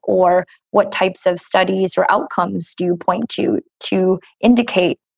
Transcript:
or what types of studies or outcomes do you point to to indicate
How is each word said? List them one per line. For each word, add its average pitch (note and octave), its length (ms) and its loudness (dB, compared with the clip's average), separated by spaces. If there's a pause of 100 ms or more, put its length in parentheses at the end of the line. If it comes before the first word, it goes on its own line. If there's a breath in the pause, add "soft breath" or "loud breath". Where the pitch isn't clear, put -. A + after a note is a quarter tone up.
or F3+ 440 2 (240 soft breath)
what G3+ 220 2
types - 340 -2
of F3+ 140 0
studies F#3+ 560 0
or F#3 140 2
outcomes F#3 680 -2
do F3+ 80 -4
you F3 120 0
point F#3 340 -8
to G#3+ 300 -2 (240)
to F#3 360 0 (200 soft breath)
indicate A#3 580 0 (200)